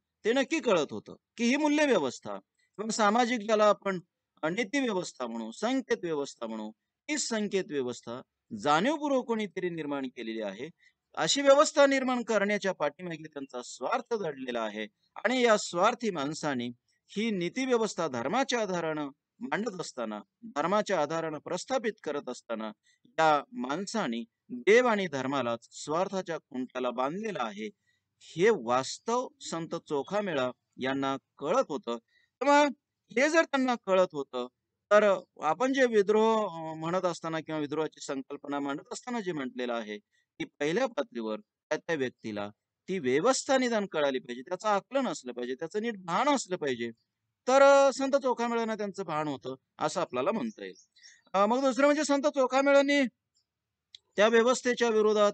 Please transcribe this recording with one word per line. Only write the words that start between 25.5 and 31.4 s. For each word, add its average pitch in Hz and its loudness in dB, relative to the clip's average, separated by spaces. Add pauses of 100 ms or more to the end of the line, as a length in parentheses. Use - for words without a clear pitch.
स्वार्थाच्या 185 -4
खुंट्याला 127 -6
बांधलेलं 156 -4
आहे, 107 -6 (540)
हे 185 2
वास्तव 160 0 (140)
संत 165 -8
चोखामेळा 156 -2 (260)
यांना 135 -2 (200)
कळत 208 0